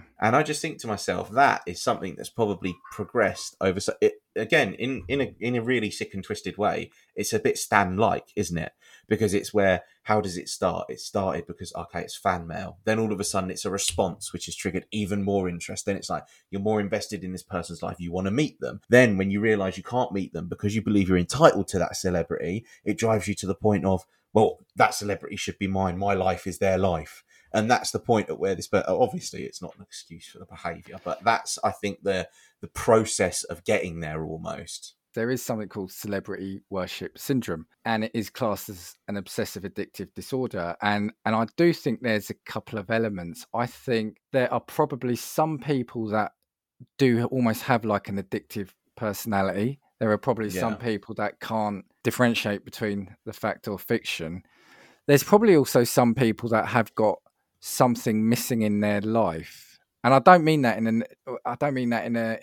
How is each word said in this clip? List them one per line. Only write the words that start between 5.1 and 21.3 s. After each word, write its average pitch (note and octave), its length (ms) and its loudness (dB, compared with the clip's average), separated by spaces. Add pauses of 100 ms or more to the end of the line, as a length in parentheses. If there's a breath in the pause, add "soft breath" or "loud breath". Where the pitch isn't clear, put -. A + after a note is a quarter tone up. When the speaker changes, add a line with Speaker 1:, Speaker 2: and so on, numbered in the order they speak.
Speaker 1:
a, A2 180 -6
in B2 160 -2
a A#2 60 0
really A2+ 300 0
sick - 240 -8
and F#2+ 80 -8
twisted - 340 -8
way. F2 320 0 (260 soft breath)
It's - 160 -4
a A2 60 2
bit A2 220 0
Stan-like, G2 760 2
isn't F2 220 -2
it? - 140 -6 (360 soft breath)
Because G#2+ 280 2
it's - 180 -2
where, G2 300 4 (180 loud breath)
how G#2+ 180 2
does F#2+ 160 -2
it - 140 -8
start? F2 400 -2
It - 100 -10
started F#2+ 460 -4
because, F2 300 -14
okay, E2+ 260 -8
it's - 160 -10
fan F2+ 300 -2
mail. F2 380 -10
Then A2 120 2
all A2 160 0
of F#2 60 -2
a G2+ 40 -4
sudden F#2 280 -2
it's - 140 -8
a G2 40 -4
response, - 640 -2
which - 140 -8
has E2+ 80 -10
triggered F2+ 340 -4
even G2+ 320 -2
more G2 260 2
interest. F2 380 -8
Then G2 100 -2
it's - 140 -8
like, D#2 140 -6 (260 soft breath)
you're G2 120 -6
more G#2+ 180 0
invested G2 440 -4
in F#2 100 -8
this F2+ 100 -10
person's F2 400 -8
life. F2+ 160 -6
You F2 120 -6
wanna F#2+ 200 0
meet C#3+ 280 -2
them. C2 300 -8
Then A#2+ 260 8
when F#2+ 140 2
you G2+ 120 0
realise G2+ 360 2
you F#2+ 60 -10
can't G#2 280 -2
meet F#2+ 220 -4
them E2 140 -8
because G#2 280 -2
you A2 60 0
believe G2+ 260 4
you're F2+ 120 6
entitled A2 480 4